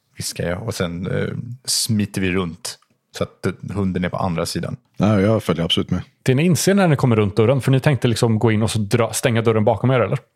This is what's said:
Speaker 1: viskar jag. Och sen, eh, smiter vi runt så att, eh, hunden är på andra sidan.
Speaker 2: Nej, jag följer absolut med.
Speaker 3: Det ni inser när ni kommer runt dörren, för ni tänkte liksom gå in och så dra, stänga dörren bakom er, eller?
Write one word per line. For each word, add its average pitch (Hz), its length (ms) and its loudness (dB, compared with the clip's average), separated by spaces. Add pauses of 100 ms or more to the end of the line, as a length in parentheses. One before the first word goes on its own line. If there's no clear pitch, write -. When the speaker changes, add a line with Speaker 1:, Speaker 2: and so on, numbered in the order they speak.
(160)
Speaker 1:
viskar - 320 -6
jag. 87 140 -4
Och - 120 -6
sen, 87 320 -6
eh, 98 220 -4 (360)
smiter 104 560 -2
vi 92 120 0
runt 87 460 -4 (400)
så - 60 -2
att, - 220 -10
eh, 95 60 -2 (220)
hunden 92 300 -2
är 87 40 -2
på - 80 -8
andra 85 300 -2
sidan. - 300 -8 (200)
Speaker 2:
Nej, 101 260 2
jag 104 200 2
följer 82 220 -2
absolut - 260 0
med. 90 100 -2 (220)
Speaker 3:
Det 131 120 2
ni 143 100 2
inser 180 300 2
när 190 140 4
ni 143 80 4
kommer 120 200 2
runt 104 200 2
dörren, 120 240 4
för 139 100 0
ni 131 100 4
tänkte 135 280 2
liksom 113 300 2
gå 113 140 2
in 107 100 2
och 107 80 0
så - 80 -2
dra, 110 340 0
stänga 117 300 0
dörren 110 220 2
bakom 117 260 2
er, 127 100 2
eller? 120 180 0 (180)